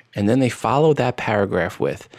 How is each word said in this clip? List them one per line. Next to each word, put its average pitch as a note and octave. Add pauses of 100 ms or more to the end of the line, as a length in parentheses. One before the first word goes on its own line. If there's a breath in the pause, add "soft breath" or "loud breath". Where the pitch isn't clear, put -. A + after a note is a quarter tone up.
(140)
and G#2
then B2+
they B2
followed C#3
that B2
paragraph G#2
with, -